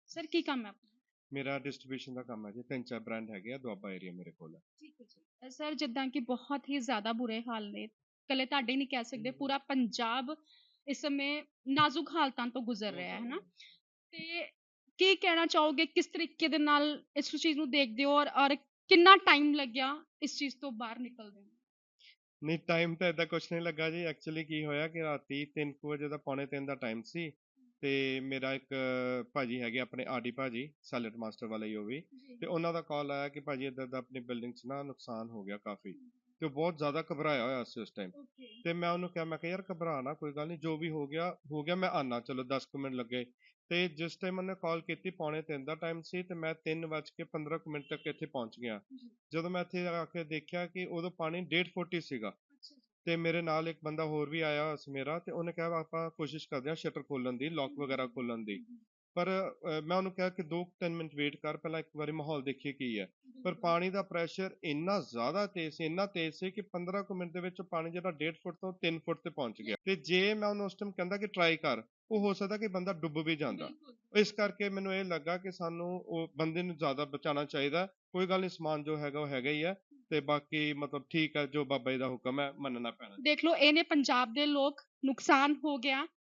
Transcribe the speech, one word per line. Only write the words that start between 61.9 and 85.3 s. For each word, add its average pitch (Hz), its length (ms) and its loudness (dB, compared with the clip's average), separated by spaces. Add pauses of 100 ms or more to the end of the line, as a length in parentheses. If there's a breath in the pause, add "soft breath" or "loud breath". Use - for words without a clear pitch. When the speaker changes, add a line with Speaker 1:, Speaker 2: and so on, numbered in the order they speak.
Speaker 2:
ਵਾਰੀ 147 160 -2
ਮਾਹੌਲ 151 300 -2
ਦੇਖੀਏ 135 300 -4
ਕੀ 123 260 -4
ਹੈ। 95 80 -4
ਪਰ - 240 -20
Speaker 1:
ਬਿਲਕੁਲ। - 240 -4
Speaker 2:
ਪਾਣੀ 175 360 2
ਦਾ 196 120 -2
ਪ੍ਰੈਸ਼ਰ 185 640 -4
ਇੰਨਾ 170 360 0
ਜ਼ਿਆਦਾ 139 460 0
ਤੇਜ਼ 165 280 -6
ਸੀ, 165 100 -2
ਇੰਨਾ 175 220 0
ਤੇਜ਼ 165 280 -2
ਸੀ 185 160 -4
ਕਿ 196 100 -6
ਪੰਦਰਾਂ 185 440 -2
ਕੁ 196 100 -6
ਮਿੰਟ 180 180 -4
ਦੇ 180 80 -4
ਵਿੱਚ 180 220 -6
ਪਾਣੀ 170 280 -2
ਜਿਹੜਾ 180 200 -2
ਡੇਢ 156 240 -2
ਫੁੱਟ 170 220 -8
ਤੋਂ 190 160 -4
ਤਿੰਨ 170 260 0
ਫੁੱਟ 160 260 -2
ਤੇ 170 60 -6
ਪਹੁੰਚ 117 320 -4
ਗਿਆ। 107 220 -2
ਤੇ 190 120 2
ਜੇ 185 380 2
ਮੈਂ 208 140 0
ਉਹਨੂੰ 208 180 0
ਉਸ 185 80 -6
ਟਾਈਮ 202 180 -6
ਕਹਿੰਦਾ 180 240 -2
ਕਿ 208 100 -2
ਟਰਾਈ 170 300 4
ਕਰ, 127 260 2 (280)
ਉਹ 214 100 4
ਹੋ 202 120 4
ਸਕਦਾ 202 240 -2
ਕਿ 214 120 -2
ਬੰਦਾ 185 240 -2
ਡੁੱਬ 156 260 -2
ਵੀ 160 180 2
ਜਾਂਦਾ। 147 300 -2
Speaker 1:
ਬਿਲਕੁਲ। 285 540 -2
Speaker 2:
ਇਸ 202 120 4
ਕਰਕੇ 202 360 -2
ਮੈਨੂੰ 196 260 -2
ਇਹ 190 100 0
ਲੱਗਾ 170 340 -2
ਕਿ 185 140 -8
ਸਾਨੂੰ 175 480 -4
ਉਹ 165 360 -4
ਬੰਦੇ 160 260 2
ਨੂੰ 175 140 -4
ਜ਼ਿਆਦਾ 143 280 0
ਬਚਾਉਣਾ 143 400 0
ਚਾਹੀਦਾ। 143 420 0
ਕੋਈ - 400 -2
ਗੱਲ 185 140 2
ਨਹੀਂ, 185 100 0
ਸਮਾਨ 156 340 -2
ਜੋ 156 120 0
ਹੈਗਾ 147 240 -2
ਉਹ 151 60 0
ਹੈਗਾ 139 240 0
ਹੀ 151 140 0
ਹੈ, 190 120 0 (340)
ਤੇ 151 100 2
ਬਾਕੀ 147 520 0
ਮਤਲਬ 143 380 -4
ਠੀਕ 156 260 2
ਹੈ, 147 100 2
ਜੋ 147 180 0
ਬਾਬਾ 131 280 0
ਜੀ 131 60 0
ਦਾ 131 100 0
ਹੁਕਮ 131 320 -2
ਹੈ, 143 180 0
ਮੰਨਣਾ 123 320 -2
ਪੈਣਾ। 113 300 -14
Speaker 1:
ਦੇਖ 294 240 4
ਲਓ, 320 120 6
ਇਹਨੇ 302 260 8
ਪੰਜਾਬ 254 500 4
ਦੇ 285 140 2
ਲੋਕ 285 340 2 (240)
ਨੁਕਸਾਨ 277 480 6 (120)